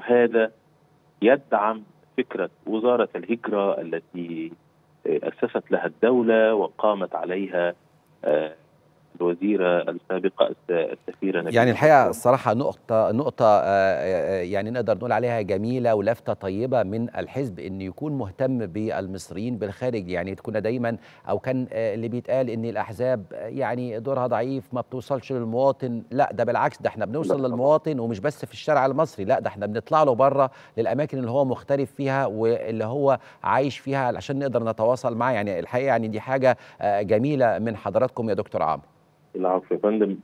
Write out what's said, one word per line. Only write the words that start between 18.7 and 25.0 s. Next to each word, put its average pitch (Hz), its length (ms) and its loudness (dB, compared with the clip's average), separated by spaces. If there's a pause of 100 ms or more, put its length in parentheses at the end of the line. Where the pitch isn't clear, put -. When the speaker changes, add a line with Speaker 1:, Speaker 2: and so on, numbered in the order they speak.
Speaker 2:
بالخارج. 101 520 -4
يعني 90 260 -4
كنا 107 240 -6
دايمًا 117 380 -2 (320)
أو 104 100 0
كان، 127 340 -2
آه، 110 200 -2
اللي 113 140 -4
بيتقال 123 420 -2
إن 113 160 -4
الأحزاب، 113 680 -4
آه، 82 140 -10
يعني 123 520 -4
دورها 127 280 -2
ضعيف 123 460 -4
ما 131 80 -4
بتوصلش 127 500 -6